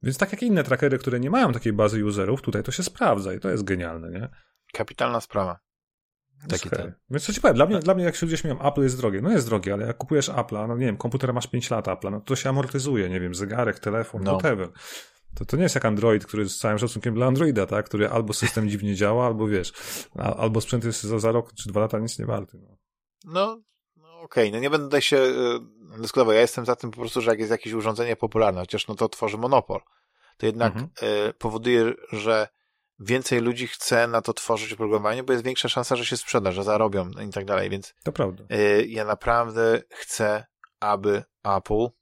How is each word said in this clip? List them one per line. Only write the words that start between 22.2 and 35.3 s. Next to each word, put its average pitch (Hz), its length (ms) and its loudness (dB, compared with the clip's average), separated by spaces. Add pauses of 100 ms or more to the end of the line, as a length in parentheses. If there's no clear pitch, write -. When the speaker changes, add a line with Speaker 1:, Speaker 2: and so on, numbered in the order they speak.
Speaker 1:
nie 107 60 -4
warty, 101 360 -6
no. 98 160 -20 (480)
Speaker 2:
No, 202 360 -2 (360)
no 160 220 -20
okej, 120 320 0
no 110 80 -6
nie 135 100 -2
będę 147 180 0
tutaj 139 140 2
się, - 160 4
e, 120 840 0
dyskutował. 113 320 4
Ja 110 80 8
jestem 120 240 2
za 123 100 2
tym 120 160 -8
po 117 80 -16
prostu, 120 220 -4
że 113 100 4
jak 107 80 2
jest 110 120 0
jakieś 113 220 -2
urządzenie 110 420 -2
popularne, 107 460 2
chociaż - 260 -4
no 110 80 -6
to 110 140 0
tworzy 107 280 -4
monopol, 120 420 0 (580)
to - 80 -4
jednak, 110 280 2
Speaker 1:
Mhm. 123 160 -8 (120)
Speaker 2:
e, 107 320 0
powoduje, 113 600 2 (180)
że 107 360 0 (520)
więcej 123 420 0
ludzi 120 260 -2
chce 117 400 2
na 117 140 2
to 113 120 -4
tworzyć 110 400 -4
oprogramowanie, 107 500 0
bo 131 100 2